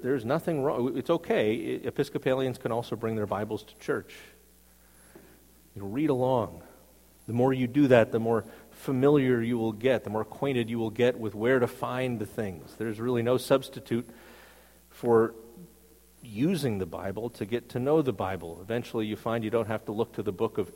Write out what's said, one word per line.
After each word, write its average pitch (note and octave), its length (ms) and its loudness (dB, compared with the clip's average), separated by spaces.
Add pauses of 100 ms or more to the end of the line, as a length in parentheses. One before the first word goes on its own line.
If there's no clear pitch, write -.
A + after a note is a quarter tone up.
there's B2+ 220 0
nothing D3+ 380 0
wrong. C3 340 0
It's C3+ 140 -2
okay. E3+ 420 2
E-, B2+ 320 -4
Episcopalians C3+ 760 -2
can A#2+ 140 -4
also A#2 240 -4
bring A2+ 200 -4
their G#2 100 -2
Bibles G#2 380 -4
to - 140 -20
church. - 360 -4 (1600)
You G2+ 80 -12
know, G2 60 -8
read C#3 200 -2
along. B2 540 0 (640)
The A#2 80 -4
more B2 180 4
you C3 140 0
do C#3 220 4
that, A#2 240 8
the A#2 60 2
more A2+ 260 0 (260)
familiar C3 720 4
you A#2+ 160 0
will A2+ 140 0
get, A2 320 0
the G2+ 60 -8
more G#2+ 120 -2
acquainted A#2+ 480 -2
you A#2 80 -4
will A2+ 120 -2
get B2 280 2
with A2 160 -6
where A#2 240 4
to A#2+ 100 2
find B2 500 -4
the G#2 80 -6
things. F#2+ 520 -8
There's A2 200 -6
really A#2+ 240 0
no B2 140 2
substitute B2 720 -2 (800)
for A2+ 440 4 (920)
using B2+ 540 0
the F#2 80 -2
Bible F#2+ 440 -6
to - 140 -8
get A#2 260 -6
to B2 100 -4
know D3 220 4
the C3 100 0
Bible. F2+ 480 -6
Eventually, A2+ 460 -4
you G#2+ 100 -4
find A#2 260 -4
you G#2+ 80 -4
don't A2+ 160 2
have G#2+ 200 -4
to A2+ 60 -6
look A2 220 -2
to A#2 80 -6
the G#2 80 -4
book G2+ 280 -2
of G2 180 -2